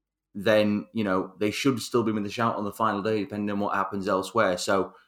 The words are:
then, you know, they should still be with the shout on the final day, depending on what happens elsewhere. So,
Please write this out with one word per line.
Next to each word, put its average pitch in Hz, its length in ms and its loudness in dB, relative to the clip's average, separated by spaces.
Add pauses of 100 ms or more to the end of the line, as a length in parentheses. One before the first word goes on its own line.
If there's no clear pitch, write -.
(340)
then, 104 560 2
you 113 140 -4
know, 92 340 0
they 107 120 0
should 123 300 0
still 120 220 0
be 110 80 0
with 107 140 -2
the 101 40 -8
shout 117 280 0
on 104 80 -4
the 101 80 -6
final 107 280 0
day, 110 200 0
depending 104 320 -4
on 101 80 -2
what 101 120 0
happens 98 360 -2
elsewhere. 95 480 2
So, 95 340 0 (160)